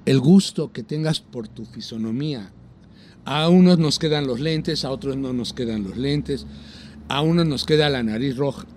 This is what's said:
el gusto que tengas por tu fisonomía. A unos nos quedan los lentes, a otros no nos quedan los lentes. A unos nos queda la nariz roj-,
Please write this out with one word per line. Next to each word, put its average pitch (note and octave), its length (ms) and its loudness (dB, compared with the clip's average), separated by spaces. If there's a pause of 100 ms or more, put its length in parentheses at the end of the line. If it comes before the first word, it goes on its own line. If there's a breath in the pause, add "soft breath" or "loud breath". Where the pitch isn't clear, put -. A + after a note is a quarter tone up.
el C3+ 160 4
gusto E3 500 4
que A#2+ 120 -12
tengas D#3 380 -4
por A2+ 280 -12
tu A2 160 -14
fisonomía. A2+ 880 -8 (720 soft breath)
A D3+ 240 0
unos F3+ 300 8
nos D#3 200 0
quedan D3 280 0
los A#2+ 120 -2
lentes, D#3 460 -4
a C3 60 -4
otros C3+ 260 -6
no C3+ 160 -4
nos A#2+ 220 -4
quedan A2+ 280 -4
los F#2 140 -8
lentes. C#3 500 -2 (640 loud breath)
A C#3+ 140 0
unos E3 240 2
nos C#3 180 -2
queda D3+ 240 4
la B2+ 140 0
nariz A#2 340 -2
roj-, C#3 300 -4 (100)